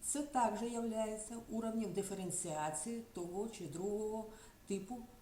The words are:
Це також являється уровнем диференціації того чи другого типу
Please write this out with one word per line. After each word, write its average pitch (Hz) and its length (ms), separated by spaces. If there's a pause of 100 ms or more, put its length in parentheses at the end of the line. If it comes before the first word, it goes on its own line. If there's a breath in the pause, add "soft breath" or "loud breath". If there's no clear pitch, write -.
Це 294 200
також 233 500
являється 220 640 (120)
уровнем 220 440
диференціації 180 1080 (120)
того 180 360
чи 180 180
другого 214 640 (360 loud breath)
типу 202 400 (160)